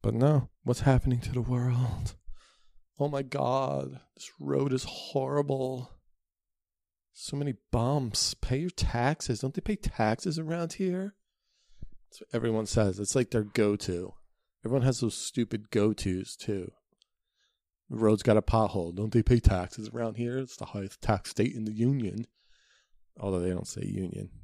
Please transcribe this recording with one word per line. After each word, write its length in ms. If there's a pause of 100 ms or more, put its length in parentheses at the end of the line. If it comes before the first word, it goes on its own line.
But 120
no, 360 (140)
what's 180
happening 400
to 100
the 100
world? 720 (840)
Oh 80
my 140
God, 800 (160)
this 140 (100)
road 340
is 100
horrible. 1080 (1200)
So 240
many 160 (180)
bumps. 600
Pay 240
your 140
taxes. 680
Don't 140
they 80
pay 140
taxes 640
around 360
here? 420 (920)
That's 120
what 140
everyone 300
says. 340
It's 160
like 160
their 120
go-to. 720 (520)
Everyone 200
has 140
those 160
stupid 560
go-tos, 640
too. 380 (1160)
The 80
road's 240
got 160
a 40
pothole. 540
Don't 160
they 120
pay 160
taxes 500
around 280
here? 200
It's 200
the 80
highest 360
tax 300
state 240
in 100
the 80
union. 540 (920)
Although 200
they 100
don't 180
say 160
union. 460 (140)